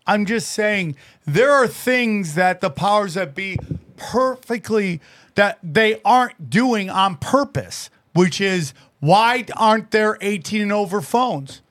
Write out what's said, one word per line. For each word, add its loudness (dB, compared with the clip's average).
I'm 2
just -2
saying -2
there 4
are 4
things -2
that 2
the -2
powers 0
that -6
be -8
perfectly, -2
that 2
they 0
aren't 2
doing 0
on 0
purpose, -4
which 2
is -2
why 4
aren't 2
there 2
eighteen -4
and -2
over -2
phones? -2